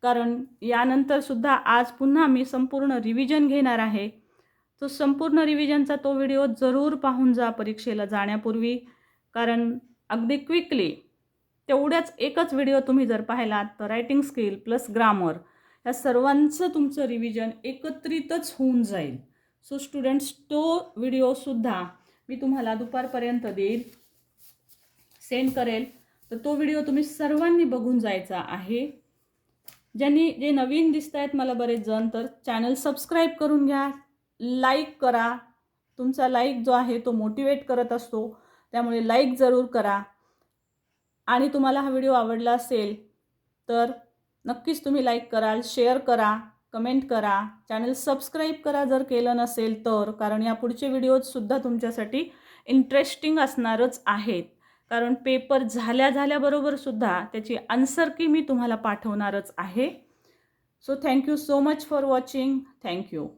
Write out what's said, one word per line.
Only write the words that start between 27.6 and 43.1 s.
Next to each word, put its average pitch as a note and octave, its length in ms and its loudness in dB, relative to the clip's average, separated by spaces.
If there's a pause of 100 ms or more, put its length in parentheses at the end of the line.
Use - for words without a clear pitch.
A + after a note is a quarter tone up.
बघून B3 340 0
जायचा F#3+ 400 -4
आहे. G#3+ 460 -6 (1120)
ज्यांनी, D4 340 4
जे C#4+ 200 -2
नवीन C#4+ 400 2
दिसतायत C#4+ 440 -4
मला C4 180 0
बरेच A#3 320 -2
जण, A3 280 0
तर A3+ 120 -4 (200)
चॅनल A#3 300 0
सबस्क्राईब D#4+ 540 0 (100)
करून D4 260 2
घ्या, C#4 240 0 (500)
लाईक C4 640 0
करा. A#3+ 340 2 (640)
तुमचा C4 280 0
लाईक B3+ 360 2
जो B3+ 80 2
आहे B3 280 2
तो A#3+ 140 -2
मोटिवेट C4+ 520 0
करत A#3+ 280 0
असतो, A3+ 360 -6 (440)
त्यामुळे A#3 340 -2
लाईक B3+ 300 4
जरूर B3+ 280 6
करा. G3+ 360 0 (1300)
आणि B3 260 2
तुम्हाला C#4 280 2
हा C#4 80 -2
व्हिडिओ C4 240 2
आवडला A#3 380 2
असेल A#3 440 -2 (760)